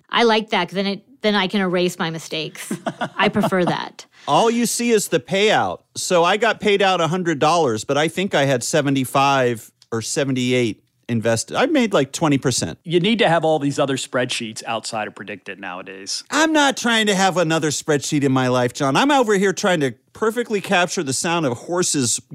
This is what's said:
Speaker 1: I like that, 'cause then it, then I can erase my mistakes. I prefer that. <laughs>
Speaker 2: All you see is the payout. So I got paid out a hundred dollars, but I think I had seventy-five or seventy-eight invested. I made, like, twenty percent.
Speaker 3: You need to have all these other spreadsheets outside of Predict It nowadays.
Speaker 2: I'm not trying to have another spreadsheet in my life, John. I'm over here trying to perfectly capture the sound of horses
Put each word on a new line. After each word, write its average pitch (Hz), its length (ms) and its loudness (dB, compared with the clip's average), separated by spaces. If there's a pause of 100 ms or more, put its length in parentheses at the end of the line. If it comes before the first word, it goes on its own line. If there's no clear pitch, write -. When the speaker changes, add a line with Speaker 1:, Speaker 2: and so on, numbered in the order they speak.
Speaker 1:
I 220 140 2
like 220 280 2
that, 175 180 0
'cause 175 60 -10
then 196 120 -2
it, - 340 -10
then 208 140 0
I 190 120 0
can 202 120 -2
erase 180 400 0
my 170 100 -4
mistakes. 160 640 -10 (460)
I 196 100 2
prefer 190 380 0
that. - 460 -6
<laughs> - 160 -16
Speaker 2:
All 180 240 4
you 233 140 0
see 240 260 -2
is 214 160 2
the 165 120 0
payout. 160 640 0 (140)
So 170 280 2
I 185 140 2
got 208 240 0
paid 202 200 2
out 190 200 2
a 160 60 2
hundred 165 320 0
dollars, 156 440 2
but 139 140 0
I 156 100 2
think 185 260 -4
I 147 120 2
had 131 180 0
seventy-five 139 1080 2 (200)
or 113 100 -4
seventy-eight 127 840 0 (260)
invested. 117 480 0
I 220 80 2
made, 262 260 2
like, 151 200 2
twenty 147 260 2
percent. 120 460 -2
Speaker 3:
You 175 160 0
need 214 200 2
to 214 80 4
have 165 160 2
all 160 140 2
these 143 220 -2
other 135 180 0
spreadsheets 123 680 -6
outside 110 420 -6
of 98 80 -16
Predict 104 340 -14
It 95 100 -14
nowadays. 95 680 -12
Speaker 2:
I'm 311 240 0
not 285 240 2
trying 226 300 0
to 202 80 2
have 185 220 2
another 160 320 2
spreadsheet 147 540 -2
in 139 80 2
my 131 160 2
life, 123 260 2
John. 139 220 -2
I'm 262 160 2
over 247 220 4
here 196 200 2
trying 180 260 0
to 135 140 -2 (200)
perfectly 220 480 -2
capture 180 400 0
the 135 120 -4
sound 170 320 0
of 117 120 0
horses 165 640 -2 (140)